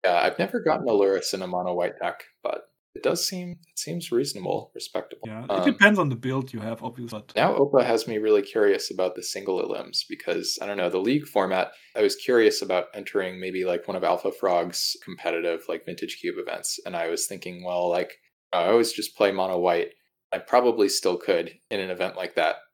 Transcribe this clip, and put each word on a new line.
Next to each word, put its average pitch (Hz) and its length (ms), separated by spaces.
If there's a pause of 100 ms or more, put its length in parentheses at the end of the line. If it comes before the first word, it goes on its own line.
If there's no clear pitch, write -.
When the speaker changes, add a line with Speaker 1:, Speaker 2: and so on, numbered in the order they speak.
Speaker 1:
Yeah, 87 160
I've - 200
never - 200
gotten 156 280
a 113 40
Lurrus 98 400
in 95 100
a 92 40
mono 90 280
white 87 280
deck, - 220 (180)
but - 200 (320)
it - 80
does 165 240
seem, 180 260 (160)
it - 100
seems 170 340
reasonable, 101 600
respectable. - 520
Speaker 2:
Yeah, 110 180
it - 60
Speaker 1:
Um, 92 140
Speaker 2:
depends 202 340
on 151 120
the 123 60
build 131 360
you 110 80
have, 113 220
obviously. 117 360
But - 180
Speaker 1:
now 147 180
Opa 135 300
has 117 220
me 113 120
really 107 240
curious 101 480
about 92 260
the 90 60
single 98 440
elims - 320 (100)
because, - 540
I 98 40
don't 101 100
know, 90 140
the 92 80
league 131 280
format, 92 460 (240)
I 110 60
was 98 140
curious 117 460
about 90 320
entering 92 460
maybe, 92 240
like, 87 240
one 95 80
of 90 80
Alpha 87 260
Frog's 87 720
competitive, 85 640
like, 82 180
Vintage 87 340
Cube - 180
events, - 480
and 185 80
I 170 140
was - 180
thinking, 90 380
well, 90 240
like, 87 260 (380)
I 87 160
always 113 240
just - 240
play 101 160
mono 92 260
white. 87 300 (440)
I 92 60
probably 117 500
still 90 280
could 85 340 (200)
in 101 100
an 95 100
event 92 260
like 90 200
that 80 200 (180)